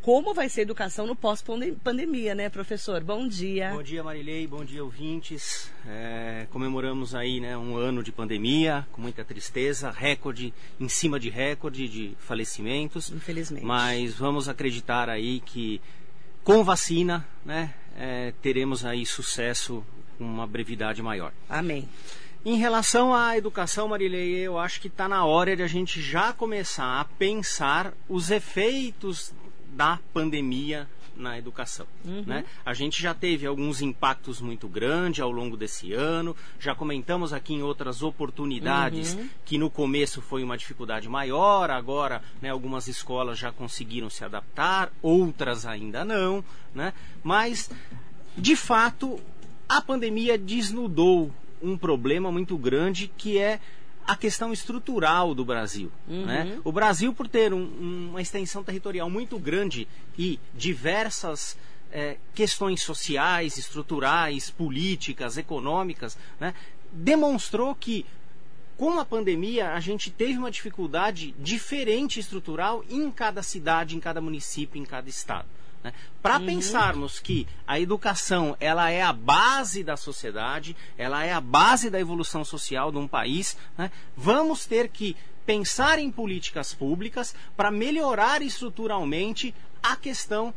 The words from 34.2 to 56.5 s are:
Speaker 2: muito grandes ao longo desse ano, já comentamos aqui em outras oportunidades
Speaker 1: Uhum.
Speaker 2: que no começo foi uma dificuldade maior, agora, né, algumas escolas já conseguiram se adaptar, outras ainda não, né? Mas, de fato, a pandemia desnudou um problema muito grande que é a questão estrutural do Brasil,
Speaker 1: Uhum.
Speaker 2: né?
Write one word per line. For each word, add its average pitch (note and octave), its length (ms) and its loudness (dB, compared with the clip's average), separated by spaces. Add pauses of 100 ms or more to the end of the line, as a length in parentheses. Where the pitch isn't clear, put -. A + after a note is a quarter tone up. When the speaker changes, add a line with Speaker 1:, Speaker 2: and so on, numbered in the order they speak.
Speaker 2:
muito A#2 300 -4
grandes D3 520 0
ao B2 120 0
longo A#2+ 240 -4
desse G2+ 380 -4
ano, E3 420 0 (240)
já C#3 140 0
comentamos D3+ 580 -2
aqui D3+ 220 -4
em C#3+ 80 -2
outras C#3 400 -2
oportunidades C#3+ 1120 0
Speaker 1:
Uhum. A3 120 -4 (200)
Speaker 2:
que D3+ 100 0
no D3+ 140 4
começo C#3 500 2
foi C3 240 -4
uma B2 140 -4
dificuldade A2+ 500 -4
maior, D3+ 600 4
agora, C3 520 0 (200)
né, C3+ 80 -4
algumas C3 360 -2
escolas B2 520 -2
já A#2+ 120 -4
conseguiram A#2 600 -4
se - 120 -6
adaptar, D3 800 0
outras D#3 640 4
ainda G#2+ 400 -4
não, G3 400 0 (300)
né? D#3+ 180 -2 (320)
Mas, G#3+ 460 2 (640)
de G#3 180 6
fato, A#3 640 4 (480)
a C#4+ 140 4
pandemia A#3 560 2
desnudou F#3+ 960 4 (300)
um F3+ 160 -2
problema D#3+ 520 2
muito F3 280 0
grande E3+ 580 2
que G#3 220 2
é G#3 200 4 (460)
a G3+ 120 2
questão A3+ 360 0
estrutural F3+ 800 2
do B2+ 120 0
Brasil, A2 440 -2 (200)
Speaker 1:
Uhum. F3+ 180 -4
Speaker 2:
né? F3+ 380 -2